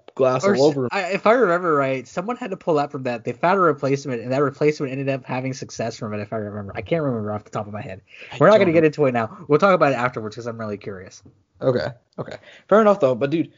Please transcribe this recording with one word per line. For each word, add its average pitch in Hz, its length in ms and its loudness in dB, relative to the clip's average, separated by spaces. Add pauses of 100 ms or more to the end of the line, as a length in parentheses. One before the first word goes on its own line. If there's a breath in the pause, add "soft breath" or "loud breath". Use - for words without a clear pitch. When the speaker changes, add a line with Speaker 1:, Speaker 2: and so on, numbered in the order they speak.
(140)
Speaker 1:
glass 131 300 0
Speaker 2:
Or 202 100 2
Speaker 1:
all 131 80 2
Speaker 2:
s-, 147 80 6
Speaker 1:
over 139 140 -2
him. 120 80 -4
Speaker 2:
I, 196 100 -2 (100)
if 196 140 -4
I 208 60 8
remember 180 420 2
right, 135 320 0
someone 208 300 -8
had 233 140 -10
to 190 60 -6
pull 160 220 0
out 143 140 -2
from 135 120 -10
that. 120 200 -6
They 127 80 -4
found 175 260 0
a - 40 0
replacement, 139 600 0
and 123 100 -10
that 139 100 0
replacement 147 500 -2
ended 135 160 -6
up 135 160 -4
having 131 280 -6
success 117 440 -8
from 107 180 -8
it, 104 60 -6
if 101 120 -10
I 113 40 -4
remember. 104 400 -8
I 117 60 -8
can't 160 200 -2
remember 113 300 -4
off 104 120 -8
the - 60 -20
top 107 160 -8
of 104 60 -14
my 104 80 -10
head. 95 220 -14 (300 loud breath)
Speaker 1:
I - 60 -10
Speaker 2:
We're 147 80 6
not 208 80 8
Speaker 1:
don't 214 120 6
Speaker 2:
gonna 170 60 2
get 165 100 4
Speaker 1:
know. 160 40 6
Speaker 2:
into 147 200 2
it 127 60 2
now. 117 240 -2 (120)
We'll 147 100 4
talk 190 160 4
about 156 180 4
it 123 40 -4
afterwards 117 400 -4
'cause 120 100 -12
I'm 113 140 -8
really 104 180 -6
curious. 95 440 -16 (380)
Speaker 1:
Okay, 123 280 0 (300)
okay. - 180 -10 (320 loud breath)
Fair 208 120 6
enough, 208 200 4
though. 131 160 4
But, 139 140 -2
dude, 156 280 -2